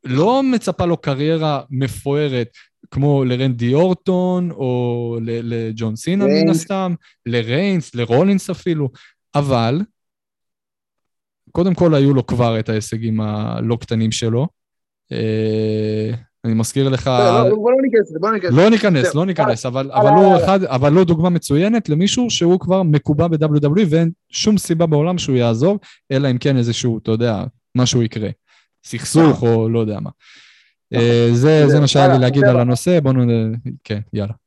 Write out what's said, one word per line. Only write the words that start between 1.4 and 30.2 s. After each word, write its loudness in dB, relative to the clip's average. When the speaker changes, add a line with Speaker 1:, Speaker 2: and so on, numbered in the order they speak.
Speaker 1:
מפוארת, -4
כמו 0
לרנדי -2
אורטון, 0
או -4
ל-, -6
לג'ון -6
סינה, -2
מן 2
Speaker 2:
ריינס. 2
Speaker 1:
הסתם, -4
לריינס, -2
לרולינס 0
אפילו, -4
אבל, 0
קודם 0
כל 2
היו 4
לו 0
כבר 0
את -6
ההישגים -4
הלא -4
קטנים -2
שלו, -2
אה, -4
אני -2
מזכיר 0
לך -2
Speaker 2:
לא, 2
לא, 2
בוא 0
לא 2
ניכנס 0
לזה, -10
בוא -2
לא -2
ניכנס -2
Speaker 1:
לא 6
ניכנס, 2
Speaker 2:
זהו, -4
Speaker 1:
לא 0
ניכנס, -2
Speaker 2:
הלאה, -4
Speaker 1:
אבל, -8
Speaker 2:
הלאה, 0
Speaker 1:
אבל 6
הוא 6
Speaker 2:
הלאה. 2
Speaker 1:
אחד, 2
אבל 2
הוא 6
דוגמה 2
מצוינת 0
למישהו 0
שהוא 2
כבר 0
מקובע 2
ב-W 0
W 0
E, 2
ואין 0
שום 0
סיבה 0
בעולם 0
שהוא -2
יעזוב, 2
אלא 0
אם -2
כן 0
איזשהו, -2
אתה -6
יודע, -2
משהו 2
יקרה. -6
סכסוך 2
Speaker 2:
נכון. 0
Speaker 1:
או 2
לא 0
יודע -4
מה. -10